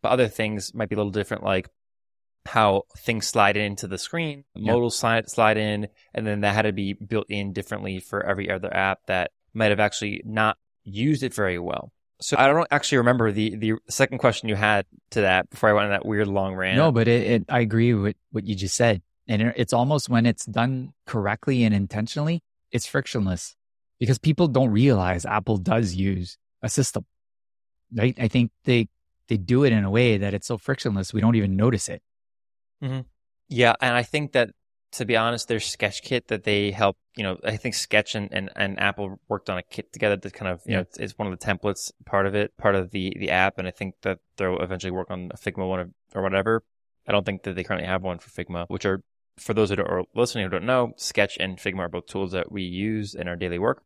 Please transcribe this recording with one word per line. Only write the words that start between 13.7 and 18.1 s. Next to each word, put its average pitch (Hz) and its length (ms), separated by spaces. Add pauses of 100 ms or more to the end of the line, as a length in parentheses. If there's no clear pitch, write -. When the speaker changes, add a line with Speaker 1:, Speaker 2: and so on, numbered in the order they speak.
Speaker 1:
second 135 300
question 113 280
you 107 80
had 104 300 (260)
to 113 100
that 92 280
before - 200
I 104 40
went 104 120
on 101 60
that 101 140
weird 107 220
long 95 260
rant. 95 240
Speaker 2:
No, 156 140
but 113 160
it, 117 240
it, 113 180
I 127 120
agree 117 320
with 101 220 (160)